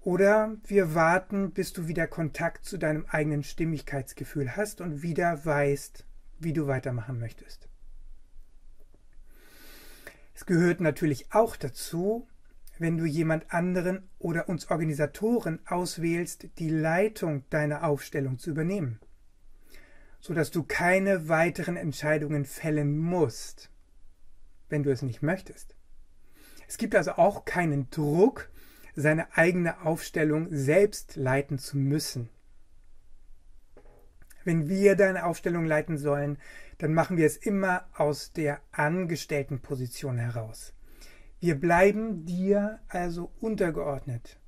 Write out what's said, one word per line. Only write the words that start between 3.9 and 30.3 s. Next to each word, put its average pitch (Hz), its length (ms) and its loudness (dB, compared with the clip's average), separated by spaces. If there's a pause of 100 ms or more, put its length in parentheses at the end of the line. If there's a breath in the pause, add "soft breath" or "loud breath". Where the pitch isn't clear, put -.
hast 208 240 -4
und 151 220 -6
wieder 170 420 0
weißt, 143 640 0 (320)
wie 160 140 -4
du 151 140 0
weitermachen 123 520 -2
möchtest. - 500 -12 (2750 loud breath)
Es - 120 -16
gehört 175 340 4
natürlich 151 540 0
auch 220 220 4
dazu, 190 680 -4 (520)
wenn 165 180 0
du 165 80 0
jemand 160 480 0
anderen 180 560 0 (100)
oder 165 300 -2
uns 170 220 -4
Organisatoren 160 960 0
auswählst, 170 800 -2 (120)
die 160 120 -2
Leitung 160 800 0
deiner 151 340 0
Aufstellung 139 540 -2
zu - 100 -8
übernehmen, 156 520 -2 (1160 soft breath)
sodass 156 320 0
du 165 120 -2
keine 185 680 2
weiteren 165 480 2
Entscheidungen 151 680 0
fällen 147 500 0
musst, 160 760 -2 (1000)
wenn 147 120 0
du 143 80 0
es 127 120 0
nicht 127 200 -6
möchtest. - 520 -6 (920 loud breath)
Es - 120 -14
gibt 214 160 -2
also 180 180 4
auch - 320 4
keinen 147 460 0
Druck, 160 580 4 (460 loud breath)
seine 156 420 2
eigene 170 480 2
Aufstellung 160 680 0